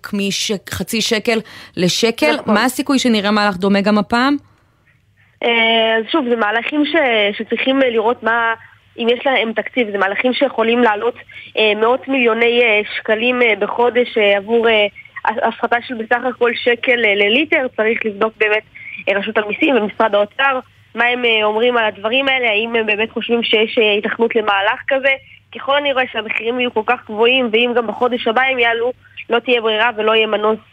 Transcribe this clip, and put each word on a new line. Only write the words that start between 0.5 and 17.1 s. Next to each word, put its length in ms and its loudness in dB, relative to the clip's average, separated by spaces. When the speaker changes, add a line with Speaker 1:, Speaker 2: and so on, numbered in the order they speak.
Speaker 1:
חצי 300 -4
שקל 400 0
לשקל". 600 2
Speaker 2:
נכון. 180 0
Speaker 1:
מה 100 4
הסיכוי 340 0
שנראה 320 2
מהלך 260 2
דומה 240 2
גם 180 2
הפעם? 380 0
Speaker 2:
אה, 540 2
אז 140 -2
שוב, 160 2
זה 80 2
מהלכים 480 0
ש-, 540 0
שצריכים, 440 0
אה, 80 2
לראות 320 0
מה, 320 0
אם 100 -2
יש 180 0
להם 260 0
תקציב, 380 -4
זה 80 -4
מהלכים 340 0
שיכולים 460 0
לעלות, 360 0
אה, 180 2
מאות 320 0
מיליוני, 540 2
אה, 180 2
שקלים, 460 0
אה, 160 2
בחודש, 600 0
אה, 180 4
עבור, 320 0
אה, 180 4
הפחתה 520 -2
של 80 -8
בסך 340 -2
הכל 260 0
שקל, 500 0
אה, 100 4